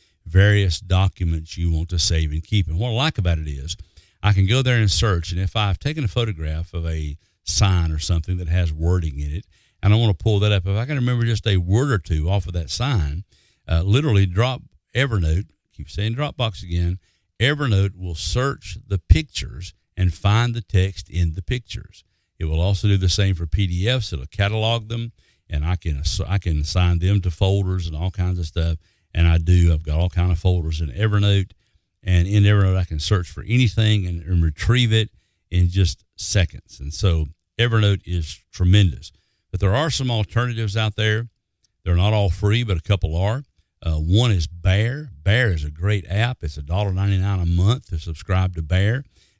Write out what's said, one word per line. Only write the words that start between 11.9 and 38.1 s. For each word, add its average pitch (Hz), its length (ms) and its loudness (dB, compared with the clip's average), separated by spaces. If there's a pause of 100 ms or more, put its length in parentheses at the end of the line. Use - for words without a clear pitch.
or 107 80 2
two 80 300 -2
off 98 180 0
of 85 60 -10
that 85 160 -6
sign, 95 560 -2 (420)
uh, 82 160 0
literally 101 440 4
drop 113 360 -2 (320)
Evernote, 101 520 0 (260)
keep - 180 -16
saying 110 240 -4
Dropbox 127 480 -4
again, 87 360 -2 (420)
Evernote 117 560 2
will 90 200 -8
search - 600 -4 (100)
the 98 120 -2
pictures - 760 0 (240)
and 92 160 0
find 117 420 0
the 117 60 -6
text 95 480 -2
in 85 240 -2
the 87 100 -10
pictures. - 640 -10 (340)
It 80 60 -8
will 80 160 -2
also 101 260 0
do 101 100 4
the 92 120 2
same 95 260 0
for 82 120 -6
P 101 200 0
D 90 220 -2
Fs. 127 240 -2
It'll 65 140 -8
catalog 110 640 -2
them, 117 240 -8 (360)
and 76 160 -2
I 87 120 -2
can 73 220 -4
ass-, - 280 -4
I 98 120 -2
can 78 220 0
assign 87 380 2
them 95 240 2
to 90 80 -2
folders 92 560 0
and 78 100 -6
all 87 140 -2
kinds 90 280 -2
of 82 80 -4
stuff. 82 320 -2 (360)
And 85 120 4
I 82 120 6
do. 87 340 6
I've 78 100 0
got 76 160 -2
all 90 120 0
kind 90 200 0
of 82 80 0
folders 80 420 0
in 76 100 -4
Evernote, 101 600 0 (500)
and 90 260 2
in 104 160 4
Evernote 98 320 4
I 90 80 2
can 78 160 -6
search 90 300 0
for - 120 -14
anything 107 640 2
and, 85 160 -6
and 85 200 2
retrieve 117 500 2
it 110 180 2 (400)
in 90 180 2
just 92 360 0 (120)
seconds. - 640 -4
And 71 140 -8
so 82 340 0 (320)
Evernote 107 460 2
is 85 360 -6 (120)